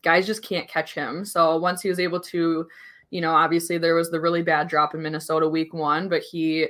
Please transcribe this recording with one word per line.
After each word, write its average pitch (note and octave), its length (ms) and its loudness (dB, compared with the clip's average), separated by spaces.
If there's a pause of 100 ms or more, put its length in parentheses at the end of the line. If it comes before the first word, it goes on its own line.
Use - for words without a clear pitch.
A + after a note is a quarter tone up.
guys F3+ 240 4
just G#3+ 160 -4
can't - 260 -6
catch D#3+ 240 -4
him. D3 320 -6
So E3 320 2
once F3+ 240 -2
he G3 80 -2
was F3+ 100 -2
able F3+ 220 -2
to, E3 460 -2 (420)
you F3+ 120 -6
know, E3 120 0
obviously E3 460 2
there E3 160 2
was E3 160 0
the D#3+ 100 -2
really E3+ 220 2
bad D#3 240 2
drop D3+ 260 2
in D#3+ 80 -8
Minnesota D#3 480 0
week D#3+ 240 -2
one, D#3+ 360 0
but E3 120 0
he D#3+ 480 -2